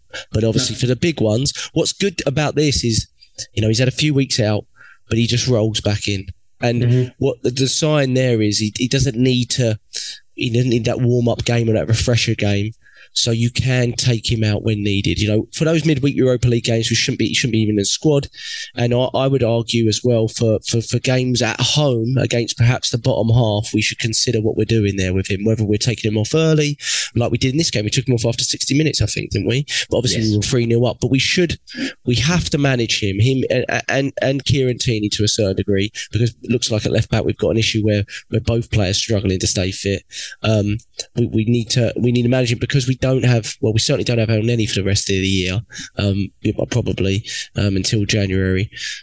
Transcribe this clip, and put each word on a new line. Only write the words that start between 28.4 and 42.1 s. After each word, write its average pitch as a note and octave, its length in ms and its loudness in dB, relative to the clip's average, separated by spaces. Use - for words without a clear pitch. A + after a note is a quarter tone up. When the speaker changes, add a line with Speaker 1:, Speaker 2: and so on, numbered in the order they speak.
Speaker 1:
sixty - 340 -2
minutes, D#3 240 0
I - 40 0
think, - 260 -4
didn't G2+ 160 -2
we? B2+ 180 0
But - 100 -2
obviously A#2+ 240 0
Speaker 2:
Yes. A2 80 2
Speaker 1:
we G#2 60 2
were G#2 60 0
three A#2+ 220 0
nil A#2 200 2
up. - 140 -2
But B2 120 -2
we C3+ 80 2
should, - 380 0
we B2 100 0
have D3 340 0
to D#3 80 -2
manage C3 440 0
him, G2 200 0
him C3 280 0
and, A#2+ 380 -2
and, C3+ 340 -2
and C3+ 220 0
Kieran B2+ 340 0
Tierney A2 360 -2
to G#2+ 100 0
a G2+ 60 2
certain F#2+ 260 0
degree, G2+ 340 0
because A2+ 200 0
it - 200 -8
looks A#2+ 180 0
like G#2+ 160 -2
at - 60 -2
left G#2 200 0
back A2+ 120 0
we've - 140 -2
got E2+ 140 0
an A2 60 0
issue A2 240 0
where, G#2 220 2
where C#3 140 -2
both A#2 300 -2
players G2 260 0
struggling F#2+ 420 0
to F2+ 80 -2
stay F#2+ 240 -2
fit. G2 320 -4
Um, G#2+ 360 0
we, A#2+ 120 0
we A2 180 0
need A#2 260 2
to, A#2+ 240 0
we A#2+ 160 0